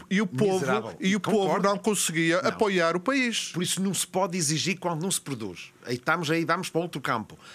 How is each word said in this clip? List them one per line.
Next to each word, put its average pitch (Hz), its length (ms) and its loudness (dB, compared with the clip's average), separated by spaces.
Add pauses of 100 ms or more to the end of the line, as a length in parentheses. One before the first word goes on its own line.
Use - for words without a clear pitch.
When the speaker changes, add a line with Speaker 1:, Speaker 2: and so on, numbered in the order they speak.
Speaker 1:
e 190 120 2
o - 60 2
povo, 139 260 2
Speaker 2:
miserável. 123 480 0
Speaker 1:
e 185 160 2
o - 20 0
povo 208 200 2
Speaker 2:
Concordo. 185 280 2
Speaker 1:
não 202 100 2
conseguia 175 640 2
Speaker 2:
Não. 196 80 0
Speaker 1:
apoiar 180 460 2
o 180 60 0
país. 254 520 0
Speaker 2:
Por 165 80 -2
isso 175 200 -2
não 190 120 0
se - 140 -2
pode 185 300 -2
exigir 156 420 0
quando 170 220 -2
não 185 100 -2
se - 80 -2
produz. 107 540 -10 (120)
Aí 123 100 -4
estamos 160 360 0
aí, 165 140 2
vamos 170 240 0
para 165 100 0
outro 170 220 -4
campo. 117 360 -2 (180)